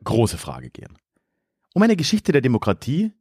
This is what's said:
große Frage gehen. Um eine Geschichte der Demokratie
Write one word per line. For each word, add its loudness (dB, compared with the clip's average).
große 2
Frage -12
gehen. -20
Um 0
eine 4
Geschichte 0
der 4
Demokratie 0